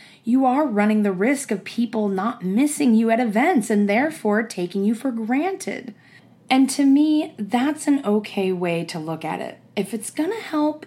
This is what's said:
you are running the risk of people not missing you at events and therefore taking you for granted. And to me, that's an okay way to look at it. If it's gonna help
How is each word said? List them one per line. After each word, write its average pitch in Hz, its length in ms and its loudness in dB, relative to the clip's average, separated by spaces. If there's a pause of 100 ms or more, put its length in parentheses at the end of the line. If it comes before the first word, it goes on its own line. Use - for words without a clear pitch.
(220)
you 262 240 2
are 269 180 2
running 214 380 2
the 202 100 2
risk 233 380 -2
of 196 140 -4
people 220 440 -4
not 196 360 -4
missing 254 500 2
you 226 160 4
at 226 80 4
events 247 500 2
and 208 200 2
therefore 220 560 0
taking 196 400 -4
you 226 100 2
for 262 160 -4
granted. 254 840 -4 (560)
And 262 220 4
to 285 140 0
me, 302 540 4
that's 247 500 -2
an 277 160 2
okay 208 480 0
way 170 320 -2
to 165 140 -8
look 160 260 -8
at 156 160 -6
it. - 180 -12 (160)
If 196 180 -4
it's 214 180 -8
gonna 381 300 -4
help 202 460 -2